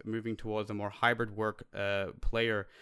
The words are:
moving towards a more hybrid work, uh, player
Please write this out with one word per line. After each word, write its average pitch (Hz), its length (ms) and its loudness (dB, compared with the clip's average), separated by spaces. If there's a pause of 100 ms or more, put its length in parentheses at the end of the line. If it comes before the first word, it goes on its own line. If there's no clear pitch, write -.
moving 110 320 -2
towards 107 340 -2
a 113 40 -4
more 101 160 -2
hybrid 117 460 2
work, 107 380 -2
uh, 98 340 0 (140)
player 113 460 2 (140)